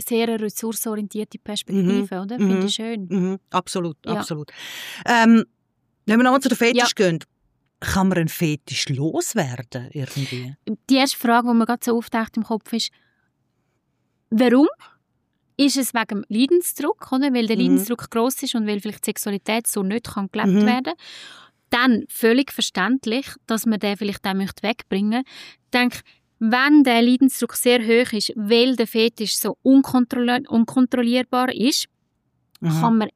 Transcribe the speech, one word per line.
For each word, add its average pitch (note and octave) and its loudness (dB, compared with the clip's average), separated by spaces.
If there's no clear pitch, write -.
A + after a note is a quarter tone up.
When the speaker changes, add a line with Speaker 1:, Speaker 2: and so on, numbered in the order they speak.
Speaker 1:
sehr A#3 -2
eine A3+ -4
ressourcenorientierte G#3+ -8
Perspektive, G3 -2
Speaker 2:
Mhm. F#3 -8
Speaker 1:
oder? A3 -8
Speaker 2:
Mhm. G#3 2
Speaker 1:
Finde F#3+ 0
ich G3+ -4
schön. A3 -8
Speaker 2:
Mhm. F#3+ -2
Absolut, F3 -4
Speaker 1:
Ja. A3 -4
Speaker 2:
absolut. D#3+ -8
Ähm, A3+ 6
wenn A3 2
wir B3 4
nochmal C4 2
zu C4+ 0
den - -2
Fetisch A#3+ 2
Speaker 1:
Ja. F#3+ 4
Speaker 2:
gehen, E3 -2
kann F#3+ 0
man F3+ 0
einen E3 0
Fetisch - -4
loswerden C3+ -4
irgendwie? C3 -8
Speaker 1:
Die C4+ 4
erste C4+ 0
Frage, A#3 0
die A#3+ 2
mir A3+ 4
gerade A#3+ -4
so A#3 0
auftaucht A3+ -6
im A3 -2
Kopf - -8
ist, A3+ -4
warum? B3+ 6
Ist C#4 2
es C4 -2
wegen A3+ 0
dem G3+ -6
Leidensdruck, C#4+ 0
oder? C4+ 0
Weil A#3+ 0
der A3 0
Speaker 2:
Mhm. - 2
Speaker 1:
Leidensdruck G#3 0
gross A#3 -2
ist C4 -6
und A3 -2
weil G#3 -2
vielleicht G3+ -10
Sexualität G#3+ -4
so G3+ -2
nicht G#3 -4
kann G3 -6
gelebt G#3 0
Speaker 2:
Mhm. G#3 4
Speaker 1:
werden. B3+ 0
Dann A#3+ 2
völlig A#3+ 2
verständlich, A#3 -2
dass A3+ -2
man G#3+ 0
den G3+ -2
vielleicht G3+ -6
auch G3 -2
möchte G3 -6
wegbringen. G#3 -2
Ich - -20
denke, B3 0
wenn C4+ 6
der A#3 4
Leidensdruck B3 2
sehr B3 2
hoch A3+ 2
ist, G#3 -4
weil A#3 2
der A3 -2
Fetisch A3 -2
so - -4
unkontrolle-, B3 2
unkontrollierbar B3 0
ist, - -2
Speaker 2:
Mhm. E3 -2
Speaker 1:
kann A3+ 2
man G#3+ -2